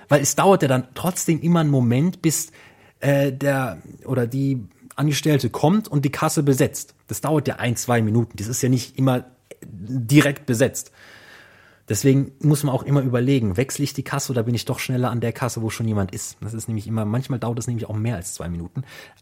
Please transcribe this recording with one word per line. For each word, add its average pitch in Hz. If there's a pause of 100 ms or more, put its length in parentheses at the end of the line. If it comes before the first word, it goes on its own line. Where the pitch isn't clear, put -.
weil -
es -
dauert 185
ja 143
dann 127
trotzdem 170
immer 170
einen 151
Moment, 131
bis, - (500)
äh, 139
der 135 (240)
oder 123
die 131 (300)
Angestellte 143
kommt 196
und 143
die 139
Kasse 156
besetzt. 139 (120)
Das -
dauert 147
ja -
ein, 117
zwei 117
Minuten. 110
Das 98
ist 123
ja 127
nicht 127
immer 131 (380)
direkt 131
besetzt. 123 (960)
Deswegen 135
muss 147
man 135
auch 127
immer 143
überlegen, 123
wechsle 135
ich -
die 135
Kasse 139
oder 120
bin 117
ich 110
doch -
schneller 123
an 120
der 117
Kasse, 120
wo 113
schon 113
jemand 104
ist? -
Das 107
ist 110
nämlich 110
immer, 110
manchmal 120
dauert 120
es 113
nämlich 117
auch 107
mehr 110
als 87
zwei -
Minuten. 87 (380)